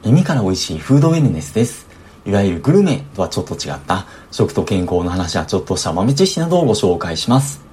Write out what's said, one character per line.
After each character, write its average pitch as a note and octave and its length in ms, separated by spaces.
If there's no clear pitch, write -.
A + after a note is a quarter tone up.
耳 D3 200
か F3 100
ら B2+ 80
美 F#2+ 80
味 F#2 60
し - 200
い D#2 40
フ C3+ 180
ー - 20
ド D#3+ 120
ウ - 20
ェ E3 80
ル B2+ 100
ネ D#2+ 100
ス - 120
で A2 120
す。 - 220
い G2+ 60
わ G2+ 100
ゆ F#2+ 120
る D#2+ 60
グ C3 120
ル G3 100
メ - 240
と F#2+ 60
は F2+ 80
ち - 80
ょ G2 60
っ - 20
と - 80
違 - 180
っ D2 40
た、 F#2+ 220
食 - 200
と F#2+ 120
健 F#2+ 180
康 F2 220
の F2 80
話 F2+ 240
や E2 100
ち G2+ 100
ょ F#2+ 40
っ - 40
と - 140
し - 60
た D#2+ 100
豆 G#2 220
知 F#3+ 100
識 F#3 140
な E3 100
ど F3 100
を E3 60
ご A2+ 80
紹 F2+ 240
介 E2 180
し - 140
ま B2+ 100
す。 - 220